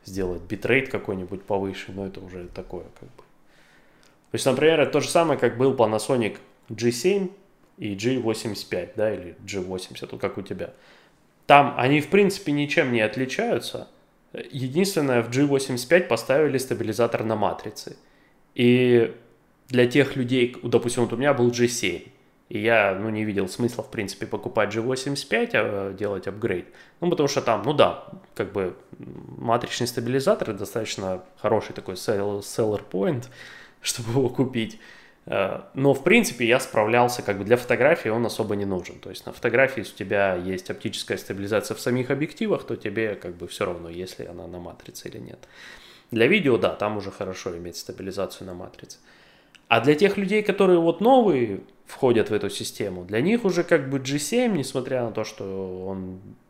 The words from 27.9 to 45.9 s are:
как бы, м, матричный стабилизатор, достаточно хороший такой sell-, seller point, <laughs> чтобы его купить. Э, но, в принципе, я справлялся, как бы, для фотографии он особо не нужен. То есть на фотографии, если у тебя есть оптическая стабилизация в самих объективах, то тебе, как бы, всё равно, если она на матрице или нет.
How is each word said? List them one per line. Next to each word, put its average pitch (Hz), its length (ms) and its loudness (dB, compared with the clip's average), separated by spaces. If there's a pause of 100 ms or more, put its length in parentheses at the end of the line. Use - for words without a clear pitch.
как 98 180 -6
бы, 92 240 -4 (240)
м, - 380 -16
матричный 117 500 -2
стабилизатор, 131 680 0
достаточно 98 680 -6 (140)
хороший 107 360 0
такой - 220 -8
sell-, 101 460 -2
seller 107 400 -2 (100)
point, 175 340 -2 (280)
<laughs> - 280 -20
чтобы 117 300 -6
его 123 180 2
купить. 120 500 -2 (460)
Э, - 360 -2 (120)
но, 139 200 4
в 135 100 -2
принципе, 190 420 4
я 123 140 6
справлялся, 120 640 2
как 101 160 -2
бы, 98 80 -6
для 120 120 6
фотографии 123 520 2
он 113 160 0
особо 104 300 -2
не 101 100 -4
нужен. 92 340 -4
То 95 100 -16
есть - 160 -14
на - 60 -10
фотографии, 123 480 2
если 98 140 -10
у - 40 -20
тебя 98 380 2
есть 90 340 -6
оптическая - 480 -6
стабилизация 101 580 -2
в - 40 -16
самих 127 320 0
объективах, 160 540 -2
то 117 100 -6
тебе, 107 400 -4
как 90 200 -12
бы, 87 120 -12
всё - 180 -4
равно, 85 240 -6
если 90 360 -10
она 87 220 -14
на 87 120 -12
матрице - 500 -14
или - 80 -14
нет. - 220 -16 (720)